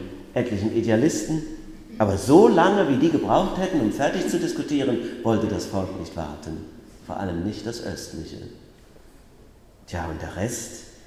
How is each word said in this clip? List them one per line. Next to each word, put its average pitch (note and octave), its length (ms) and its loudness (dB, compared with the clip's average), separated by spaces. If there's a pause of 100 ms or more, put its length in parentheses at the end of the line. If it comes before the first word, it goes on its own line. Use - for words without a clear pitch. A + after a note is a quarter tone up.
(340)
etlichen G#2+ 420 -2
Idealisten, B2 680 2 (560)
aber G2+ 160 2
so E3+ 320 8
lange, F#3+ 420 6
wie B2+ 80 2
die D#3 120 6
gebraucht C3 480 2
hätten, F3+ 240 0
um G#2 100 2
fertig E3 380 0
zu F3 80 0
diskutieren, C#3+ 600 0 (240)
wollte G#2 240 2
das F#2 180 -2
Volk F#2 340 -4
nicht - 160 -10
warten, D#2 420 -8 (500)
vor F2+ 100 -8
allem F2 260 -4
nicht G#2+ 220 -6
das A#2 180 -8
Östliche. - 540 -10 (1500)
Tja, E2+ 180 -6
und D#2+ 160 -8
der - 140 -10
Rest - 480 -6 (240)